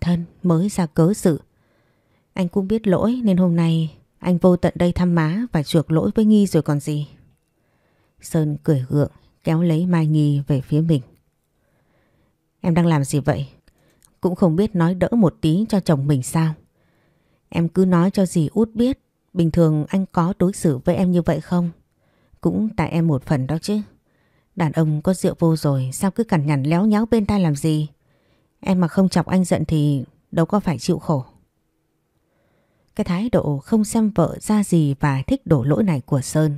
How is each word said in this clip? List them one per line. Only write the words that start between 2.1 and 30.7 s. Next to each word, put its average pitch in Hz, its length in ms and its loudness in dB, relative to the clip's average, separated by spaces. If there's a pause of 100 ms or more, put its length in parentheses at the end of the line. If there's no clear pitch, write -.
Anh 185 140 -4
cũng 190 200 -4
biết 220 180 -2
lỗi 220 380 0
nên 190 120 2
hôm 175 200 2
nay 165 400 0 (220)
anh 175 200 -2
vô 180 180 4
tận 175 200 -2
đây 175 160 0
thăm 180 220 0
má 170 280 0 (100)
và 160 100 0
chuộc - 280 0
lỗi 160 240 0
với 220 100 2
Nghi 214 220 4
rồi 165 160 0
còn 147 180 -2
gì." 147 280 -6 (1120)
Sơn 151 420 -2
cười 139 260 0
gượng 147 240 0 (320)
kéo 160 180 0
lấy 170 240 0
Mai 170 200 0
Nghi 147 400 2
về 139 140 0
phía 147 200 -2
mình. 160 220 2 (1600)
"Em 170 140 0
đang 170 120 2
làm 151 180 2
gì 147 160 -2
vậy? 139 280 -4 (720)
Cũng 180 160 -2
không 165 200 2
biết 214 180 0
nói 170 200 2
đỡ 180 180 0
một 220 280 2
tí 170 280 0
cho 202 120 0
chồng 143 260 0
mình 143 160 0
sao? 160 320 -2 (920)
Em 165 200 -2
cứ 190 160 0
nói 180 260 2
cho 196 160 0
dì 165 260 0
Út 226 220 0
biết 240 240 -2 (340)
bình 170 180 0
thường 156 380 2
anh 190 240 -2
có 175 260 0
đối 185 140 0
xử 147 260 -2
với 170 160 -2
em 180 160 0
như 175 120 2
vậy 156 180 -2
không? 175 300 -2 (680)
Cũng 190 360 -2
tại 160 140 -2
em 165 160 0
một 143 160 0
phần 135 240 -2
đó 156 120 -4
chứ. 208 220 -4 (760)
Đàn 156 160 -2
ông 156 300 0
có 190 120 0
rượu 180 240 -2
vô 165 180 2
rồi 135 360 -2
sao 196 180 -2
cứ 226 140 -4
cằn 156 220 0
nhằn 147 160 0
léo 170 240 0
nháo 214 200 2
bên 226 200 0
tai 208 140 0
làm 156 160 2
gì? 151 320 -2 (720)
Em 185 200 0
mà 175 80 2
không 190 200 2
chọc 170 180 0
anh 185 180 0
giận - 200 0
thì 147 400 0 (280)
đâu 165 140 0
có 202 140 -2
phải 147 180 -4